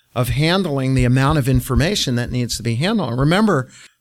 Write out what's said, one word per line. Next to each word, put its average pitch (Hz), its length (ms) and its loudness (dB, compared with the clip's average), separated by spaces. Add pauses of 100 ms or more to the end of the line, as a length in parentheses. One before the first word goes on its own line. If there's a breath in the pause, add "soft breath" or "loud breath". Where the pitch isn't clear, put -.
(140)
of 120 140 -2
handling 143 680 0
the 127 120 2
amount 135 320 2
of 127 100 0
information 131 640 0
that 120 160 -4
needs 123 260 -4
to - 60 -10
be 113 140 -2
handled. 175 340 -2
And 117 80 -4
remember, 165 500 2 (320 loud breath)